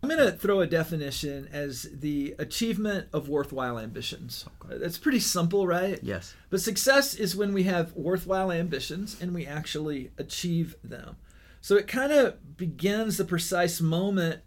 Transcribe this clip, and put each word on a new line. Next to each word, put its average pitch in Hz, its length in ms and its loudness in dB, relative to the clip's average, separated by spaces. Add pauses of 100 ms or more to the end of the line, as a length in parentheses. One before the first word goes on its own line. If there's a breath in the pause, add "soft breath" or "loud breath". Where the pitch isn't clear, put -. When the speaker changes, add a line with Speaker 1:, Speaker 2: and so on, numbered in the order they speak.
Speaker 1:
I'm 269 40 -2
gonna 294 240 4
throw 196 280 2
a 175 60 4
definition 147 840 -2
as 143 320 -6
the 143 560 -4
achievement 208 720 -2
of 139 160 -2
worthwhile 131 500 -2
ambitions. 120 680 -8 (200)
Speaker 2:
Okay. 62 100 -12
Speaker 1:
Uh, 60 40 -6
that's - 200 -4
pretty 262 220 4
simple, 180 440 2
right? 180 380 2
Speaker 2:
Yes. 98 320 -6 (160 loud breath)
Speaker 1:
But 190 100 2
success 277 540 4
is 180 220 -2
when 196 160 0
we 196 120 4
have 175 300 2
worthwhile 185 560 0
ambitions 170 720 -4
and 180 100 -4
we 170 140 -4
actually 151 720 -6
achieve 165 640 -2
them. - 340 -14 (440 soft breath)
So 196 160 4
it 202 100 6
kinda 269 480 4 (220)
begins 202 600 0
the 190 80 2
precise 175 560 0
moment 170 680 2